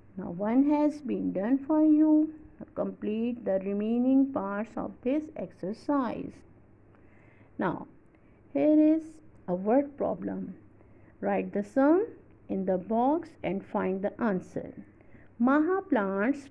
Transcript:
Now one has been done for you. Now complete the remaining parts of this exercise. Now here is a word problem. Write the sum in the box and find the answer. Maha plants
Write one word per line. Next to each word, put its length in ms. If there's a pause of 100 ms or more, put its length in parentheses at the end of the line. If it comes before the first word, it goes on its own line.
(180)
Now 140
one 400
has 300
been 320
done 260
for 240
you. 500 (260)
Now 140
complete 720
the 140
remaining 720
parts 420
of 160 (120)
this 200 (120)
exercise. 960 (1300)
Now 260 (640)
here 440
is 80 (440)
a 60
word 440
problem. 580 (680)
Write 320
the 100
sum 440 (420)
in 160
the 140
box 500 (140)
and 200
find 380
the 180
answer. 540 (640)
Maha 460
plants 680